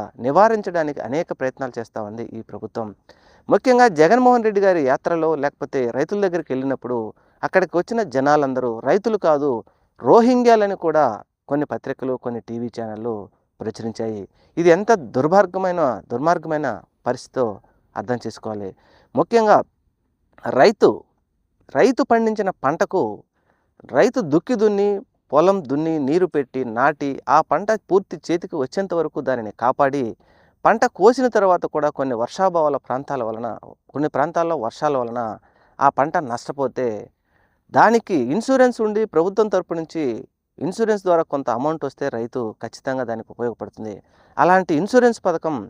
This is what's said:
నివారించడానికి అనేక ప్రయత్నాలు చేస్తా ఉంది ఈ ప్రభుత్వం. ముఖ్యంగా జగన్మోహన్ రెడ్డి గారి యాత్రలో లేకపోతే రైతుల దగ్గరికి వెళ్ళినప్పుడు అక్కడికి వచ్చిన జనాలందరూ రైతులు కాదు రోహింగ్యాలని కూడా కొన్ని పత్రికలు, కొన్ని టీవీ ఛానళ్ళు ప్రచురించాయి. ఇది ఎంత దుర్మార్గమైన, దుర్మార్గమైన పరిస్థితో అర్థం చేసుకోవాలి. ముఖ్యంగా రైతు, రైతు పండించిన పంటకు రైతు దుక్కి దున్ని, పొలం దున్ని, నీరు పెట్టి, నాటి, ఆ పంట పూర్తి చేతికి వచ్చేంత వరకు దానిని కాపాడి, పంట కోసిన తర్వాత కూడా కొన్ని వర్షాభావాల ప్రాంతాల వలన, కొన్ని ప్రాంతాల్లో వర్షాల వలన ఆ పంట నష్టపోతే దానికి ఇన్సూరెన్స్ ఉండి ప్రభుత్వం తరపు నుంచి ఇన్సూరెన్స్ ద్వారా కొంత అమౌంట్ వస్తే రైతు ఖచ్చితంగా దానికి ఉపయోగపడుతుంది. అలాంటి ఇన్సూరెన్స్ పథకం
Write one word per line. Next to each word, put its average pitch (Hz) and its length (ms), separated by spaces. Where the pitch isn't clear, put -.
నివారించడానికి 175 720
అనేక 147 180
ప్రయత్నాలు 131 380
చేస్తా 113 220
ఉంది 113 160
ఈ - 100
ప్రభుత్వం. 107 400
ముఖ్యంగా 247 340
జగన్మోహన్ 240 460
రెడ్డి 202 180
గారి 185 260
యాత్రలో 160 400
లేకపోతే 139 380
రైతుల 170 280
దగ్గరికి 175 280
వెళ్ళినప్పుడు 131 440
అక్కడికి 185 340
వచ్చిన 233 200
జనాలందరూ 135 560
రైతులు 208 380
కాదు 147 260
రోహింగ్యాలని 226 760
కూడా 156 220
కొన్ని 143 220
పత్రికలు, 131 420
కొన్ని 120 240
టీవీ 117 280
ఛానళ్ళు 110 380
ప్రచురించాయి. 110 600
ఇది 175 160
ఎంత 202 160
దుర్మార్గమైన, 180 680
దుర్మార్గమైన 156 560
పరిస్థితో 123 400
అర్థం 117 300
చేసుకోవాలి. 107 440
ముఖ్యంగా 214 380
రైతు, 185 300
రైతు 240 240
పండించిన 220 360
పంటకు 170 400
రైతు 233 220
దుక్కి 208 300
దున్ని, 202 280
పొలం 180 240
దున్ని, 160 280
నీరు 175 280
పెట్టి, 131 260
నాటి, 143 360
ఆ - 20
పంట 190 200
పూర్తి 190 240
చేతికి 175 360
వచ్చేంత 190 360
వరకు 151 300
దానిని 113 220
కాపాడి, 135 440
పంట 214 200
కోసిన 247 360
తర్వాత 185 280
కూడా 147 240
కొన్ని 135 240
వర్షాభావాల 156 640
ప్రాంతాల 135 420
వలన, 113 200
కొన్ని 147 240
ప్రాంతాల్లో 165 480
వర్షాల 147 380
వలన 120 200
ఆ - 20
పంట 156 200
నష్టపోతే 131 560
దానికి 208 400
ఇన్సూరెన్స్ 254 520
ఉండి 214 180
ప్రభుత్వం 190 400
తరపు 180 260
నుంచి 160 240
ఇన్సూరెన్స్ 208 420
ద్వారా 170 160
కొంత 139 140
అమౌంట్ 151 300
వస్తే - 160
రైతు 120 240
ఖచ్చితంగా 131 480
దానికి 113 240
ఉపయోగపడుతుంది. 110 600
అలాంటి 180 380
ఇన్సూరెన్స్ 240 460
పథకం 165 280